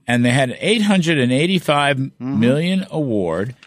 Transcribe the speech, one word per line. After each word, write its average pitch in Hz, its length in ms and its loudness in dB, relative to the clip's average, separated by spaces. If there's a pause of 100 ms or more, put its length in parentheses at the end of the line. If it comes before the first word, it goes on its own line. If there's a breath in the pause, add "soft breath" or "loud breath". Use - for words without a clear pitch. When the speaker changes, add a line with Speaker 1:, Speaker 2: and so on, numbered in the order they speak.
Speaker 1:
And 120 180 2
they 123 60 2
had 131 200 0
an 104 100 -10
eight 214 220 0
hundred 180 360 2
and 123 140 2
eighty-five 147 680 0 (220)
million 139 600 0
Speaker 2:
Mm-hmm. - 140 -10
Speaker 1:
award, 107 640 -2 (100)